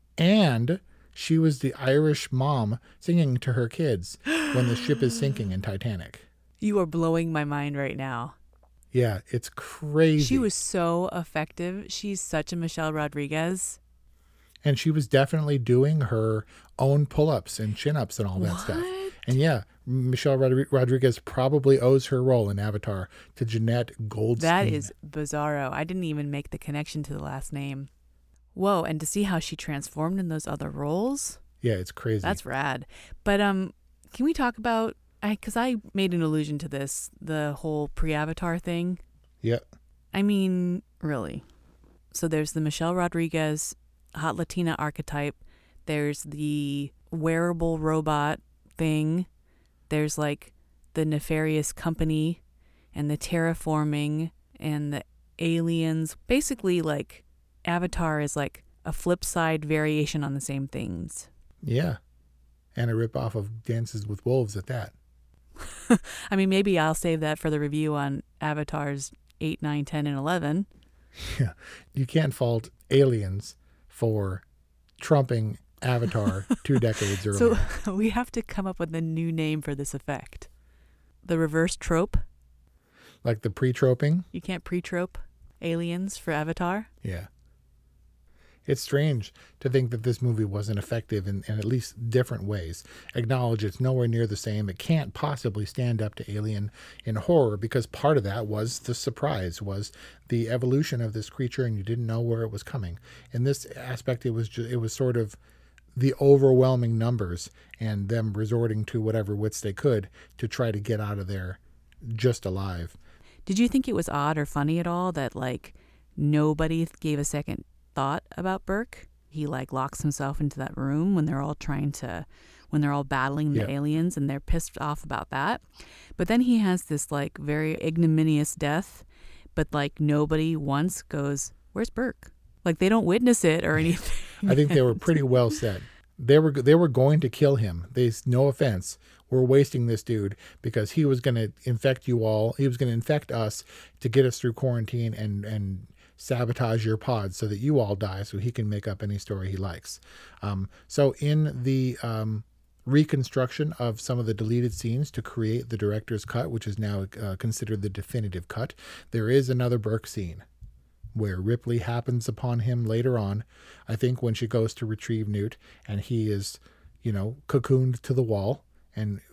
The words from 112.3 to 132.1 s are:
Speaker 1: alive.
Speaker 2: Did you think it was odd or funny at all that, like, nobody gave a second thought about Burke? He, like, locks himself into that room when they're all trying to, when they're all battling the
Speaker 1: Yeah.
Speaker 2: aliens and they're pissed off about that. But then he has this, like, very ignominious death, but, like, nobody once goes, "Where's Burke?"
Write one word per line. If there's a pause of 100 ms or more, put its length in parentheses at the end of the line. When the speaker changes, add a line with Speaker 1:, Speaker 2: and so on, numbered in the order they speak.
Speaker 1:
alive. (500)
Speaker 2:
Did
you
think
it
was
odd
or
funny
at
all
that,
like, (420)
nobody (120)
gave
a
second (280)
thought (140)
about
Burke? (180)
He,
like,
locks
himself
into
that
room
when
they're
all
trying
to, (440)
when
they're
all
battling
the
Speaker 1:
Yeah.
Speaker 2:
aliens
and
they're
pissed
off
about
that. (560)
But
then
he
has
this,
like,
very (100)
ignominious
death, (520)
but,
like,
nobody
once
goes, (220)
"Where's
Burke?" (320)